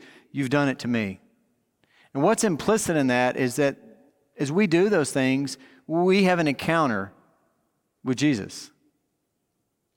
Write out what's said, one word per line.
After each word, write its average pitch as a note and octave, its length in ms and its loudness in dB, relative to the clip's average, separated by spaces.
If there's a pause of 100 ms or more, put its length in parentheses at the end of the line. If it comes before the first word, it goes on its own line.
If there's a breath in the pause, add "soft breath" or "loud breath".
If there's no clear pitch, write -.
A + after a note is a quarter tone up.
(300 loud breath)
you've C3+ 200 -4
done C#3+ 180 2
it C3 120 -4
to - 80 -8
me." G#2+ 320 -4 (960 soft breath)
And C#3 80 -2
what's G#3+ 220 2
implicit F#3 520 0
in C#3 120 0
that B2 280 2
is B2+ 200 -2
that C#3 220 0 (600)
as C#3+ 140 -4
we G#3 140 2
do F3 220 2
those E3+ 220 0
things, C3+ 480 -2 (280 loud breath)
we F#3 380 2
have F3+ 140 2
an E3 80 0
encounter C3 680 -2 (920)
with B2+ 140 -2
Jesus. A#2+ 520 -2 (1300)